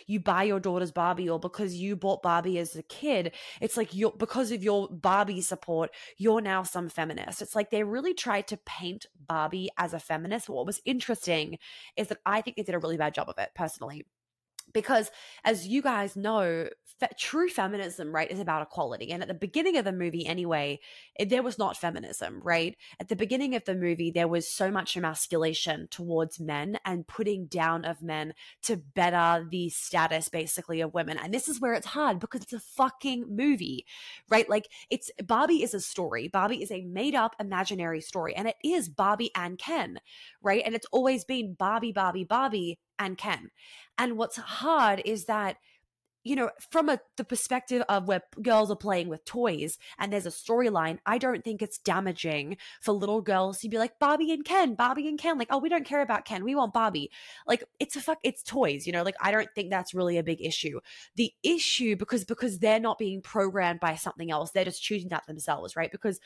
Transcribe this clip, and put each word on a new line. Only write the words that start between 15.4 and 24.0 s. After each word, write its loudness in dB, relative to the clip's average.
as 2
you 2
guys 0
know, 0
fe-, 2
true 0
feminism, -4
right, 0
is -6
about 0
equality. -4
And -6
at -6
the -6
beginning 0
of 0
the 0
movie -4
anyway, -2
it, 0
there 4
was -4
not -2
feminism, -6
right? 2
At -10
the 0
beginning 0
of -2
the -2
movie, 0